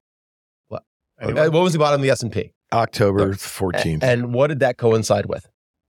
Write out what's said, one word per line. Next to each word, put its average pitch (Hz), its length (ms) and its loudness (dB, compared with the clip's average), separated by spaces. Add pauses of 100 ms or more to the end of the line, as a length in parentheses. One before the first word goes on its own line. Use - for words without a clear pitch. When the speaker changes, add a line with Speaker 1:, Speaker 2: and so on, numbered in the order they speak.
(680)
Speaker 1:
What, - 140 -12 (380)
Speaker 2:
Anyone? 131 260 0
Speaker 1:
uh, 165 40 2
when 160 120 2
was 180 100 2
the 165 80 0
bottom 143 200 2
of - 20 -4
the 135 80 2
S 123 120 0
and 113 100 -4
P? - 200 -6 (200)
Speaker 3:
October 101 580 2
Speaker 1:
A-, 98 60 -4
Speaker 3:
fourteenth. 92 680 -4
Speaker 1:
and 123 300 0
what 139 140 2
did 143 120 -4
that 127 160 0
coincide 110 500 2
with? - 200 -8 (420)